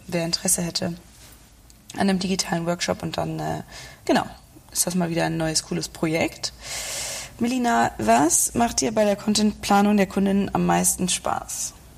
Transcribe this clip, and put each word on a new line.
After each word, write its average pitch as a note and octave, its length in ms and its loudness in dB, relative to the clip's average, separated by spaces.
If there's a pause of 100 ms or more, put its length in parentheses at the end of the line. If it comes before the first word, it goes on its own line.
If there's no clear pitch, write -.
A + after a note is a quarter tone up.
wer E3+ 180 -2
Interesse F3+ 340 0
hätte. E3+ 320 -2 (1040)
An - 60 -4
einem G3 180 4
digitalen F3+ 480 -2
Workshop F3 360 -2
und E3 140 -6
dann, D#3+ 220 -4
äh, D#3 240 -4 (420)
genau, C#4 200 2 (480)
ist - 140 -2
das F3 80 -4
mal F3 160 0
wieder E3 140 0
ein E3 120 0
neues, D#3+ 280 0
cooles E3 240 -4
Projekt. - 640 -2 (840)
Melina, A#3 600 2
was A#3 560 4
macht A#3 260 2
dir B3 140 0
bei G#3+ 100 4
der G3+ 120 4
Contentplanung G#3 800 4
der F#3+ 100 6
Kundinnen G3 480 0
am F3 120 2
meisten F3+ 420 2
Spaß? - 640 -4 (240)